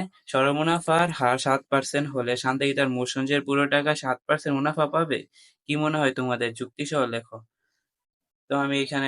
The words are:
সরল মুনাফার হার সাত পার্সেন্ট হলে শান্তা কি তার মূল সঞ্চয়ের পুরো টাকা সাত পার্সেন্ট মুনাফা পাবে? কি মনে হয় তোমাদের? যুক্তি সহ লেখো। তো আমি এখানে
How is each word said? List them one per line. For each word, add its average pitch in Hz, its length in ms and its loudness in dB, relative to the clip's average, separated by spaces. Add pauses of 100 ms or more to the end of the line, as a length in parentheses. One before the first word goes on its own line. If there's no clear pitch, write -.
(280)
সরল 139 260 2
মুনাফার 165 580 2
হার 131 280 2
সাত 139 300 2
পার্সেন্ট 143 400 0
হলে 123 280 -2
শান্তা 131 280 -2
কি 139 80 2
তার 139 160 2
মূল 123 180 -2
সঞ্চয়ের 139 380 0
পুরো 139 220 2
টাকা 147 280 2
সাত 131 280 -4
পার্সেন্ট 151 320 0
মুনাফা 151 320 0
পাবে? 156 320 0 (500)
কি 147 60 0
মনে 151 240 0
হয় 131 140 2
তোমাদের? 123 400 -2
যুক্তি 127 320 -8
সহ 147 200 0
লেখো। 117 320 -8 (1120)
তো 139 60 -2
আমি 139 260 0
এখানে 135 260 -2